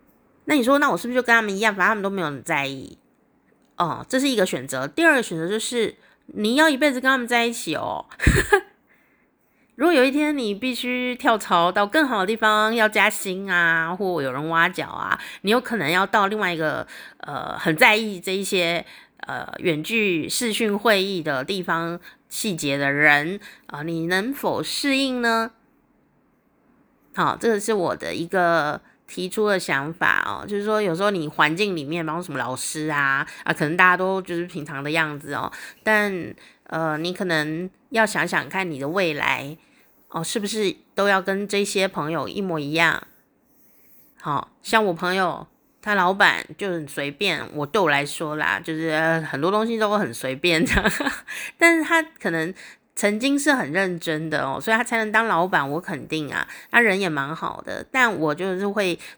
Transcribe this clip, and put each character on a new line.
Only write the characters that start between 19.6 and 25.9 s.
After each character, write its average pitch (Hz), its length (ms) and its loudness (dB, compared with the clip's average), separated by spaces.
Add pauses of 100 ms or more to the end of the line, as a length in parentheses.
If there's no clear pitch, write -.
距 196 440 0
视 240 240 -2
讯 208 280 0
会 202 240 4
议 190 200 -4
的 139 220 -2
地 190 180 -4
方 170 380 -4 (300)
细 202 260 -4
节 139 220 -2
的 143 120 0
人， 147 480 4 (280)
啊， 147 160 -12
你 165 240 -4
能 190 260 -2
否 156 300 -2
适 269 340 -2
应 262 240 0
呢？ 226 300 0 (1600)